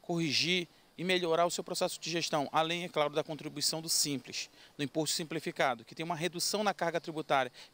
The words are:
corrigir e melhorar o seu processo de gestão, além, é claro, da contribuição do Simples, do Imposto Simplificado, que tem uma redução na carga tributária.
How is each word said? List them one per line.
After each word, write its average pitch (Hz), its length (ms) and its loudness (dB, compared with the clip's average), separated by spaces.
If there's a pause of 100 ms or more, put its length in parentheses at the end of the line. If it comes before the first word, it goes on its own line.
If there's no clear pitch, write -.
corrigir 170 640 2 (300)
e 160 80 -6
melhorar 175 420 4
o 175 60 2
seu 190 100 -4
processo - 380 -2
de 160 100 -8
gestão, 160 400 0
além, 160 320 2
é 180 60 -6
claro, 147 260 0
da 151 80 2
contribuição 147 580 -4
do 160 80 -10
Simples, - 600 -2 (260)
do 147 60 -2
Imposto 147 320 0
Simplificado, 151 720 0
que - 100 -18
tem 165 100 -6
uma 170 120 -4
redução 175 480 0
na 196 100 4
carga 170 260 0
tributária. 147 520 0 (220)